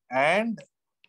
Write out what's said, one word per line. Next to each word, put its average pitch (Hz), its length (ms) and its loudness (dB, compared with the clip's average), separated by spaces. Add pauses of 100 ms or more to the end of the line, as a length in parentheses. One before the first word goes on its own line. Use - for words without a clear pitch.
(120)
and 175 480 0 (500)